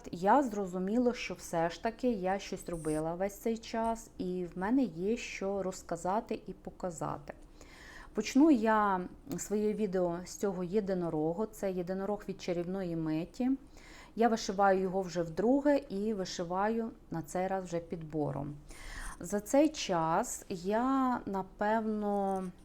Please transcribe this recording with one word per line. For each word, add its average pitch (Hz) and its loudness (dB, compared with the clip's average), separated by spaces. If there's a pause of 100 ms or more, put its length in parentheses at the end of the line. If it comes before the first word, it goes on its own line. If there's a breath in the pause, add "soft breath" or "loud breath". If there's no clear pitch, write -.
(120)
я 202 6
зрозуміла, 202 0
що - -6
все 170 0
ж - -8
таки 233 0
я 190 0
щось - -8
робила 160 -2
весь 196 -4
цей 226 -2
час 226 -4
і 180 -4 (100)
в - -6
мене 233 2
є 190 -2
що 196 -4
розказати 185 -4
і 185 -12
показати. 156 -8 (840 loud breath)
Почну 269 6
я 214 4 (360)
своє 208 0
відео 180 0
з - -14
цього 185 -2
єдинорогу. 175 0
Це 196 -4
єдинорог 190 -4
від 185 -8
чарівної 175 -2
миті. 165 0 (640 loud breath)
Я 226 4
вишиваю 196 4
його 190 0
вже 175 -2
вдруге 262 4 (120)
і 208 -2
вишиваю 190 -2 (200)
на 165 -4
цей 180 -2
раз 190 -2
вже 170 -4
підбором. 151 -4 (640 loud breath)
За 190 -2
цей 285 6
час 175 0
я, 240 0
напевно, 202 0 (220)